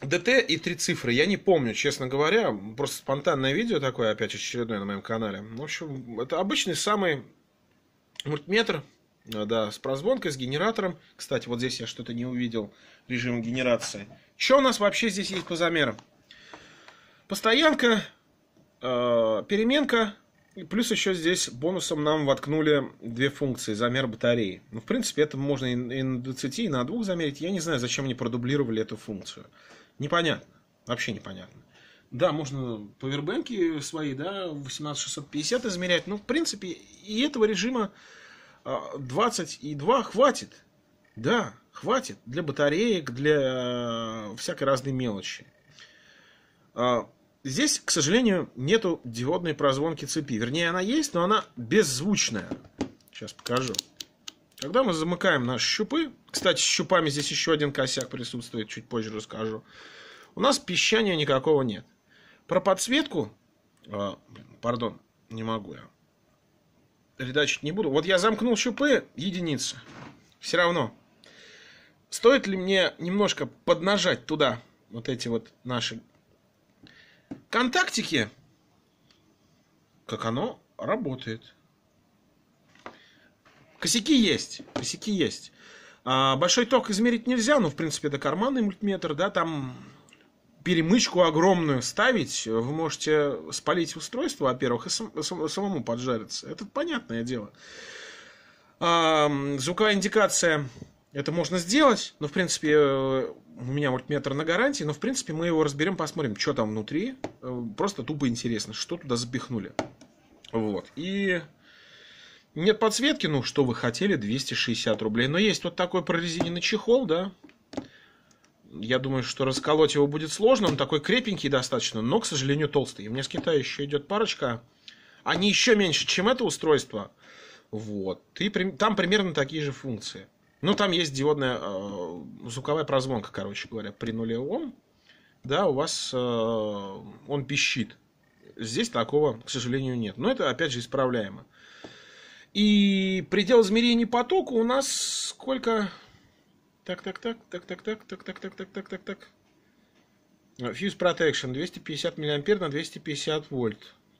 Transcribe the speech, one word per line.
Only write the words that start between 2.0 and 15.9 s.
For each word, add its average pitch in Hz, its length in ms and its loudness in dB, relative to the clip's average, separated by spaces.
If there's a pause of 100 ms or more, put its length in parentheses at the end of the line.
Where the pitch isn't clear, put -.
говоря. 151 440 2 (240)
Просто - 220 -4
спонтанное 139 560 0
видео 208 260 0
такое, 123 320 0
опять 107 220 -4
очередное 110 460 -4
на 98 60 -6
моем 98 160 -6
канале. 107 400 -4
В 113 200 -12
общем, 135 580 -8
это 139 200 -2
обычный 190 360 0
самый 180 480 0 (1000)
мультиметр, 170 560 -2 (440)
э, 107 200 -6
да, 107 260 0
с - 60 -12
прозвонкой, 165 540 -2
с 131 60 -8
генератором. 175 600 -2 (180)
Кстати, - 320 -4
вот 120 120 -4
здесь 123 200 -4
я 113 80 -8
что-то 120 260 -10
не 120 120 -6
увидел 120 480 -4 (340)
режима 120 320 -2
генерации. 117 680 -2 (300)
Чё 262 200 6
у 285 40 6
нас 262 180 2
вообще 202 300 2
здесь 190 220 -4
есть 185 140 -4
по 175 100 -6
замерам? 160 420 2 (1300)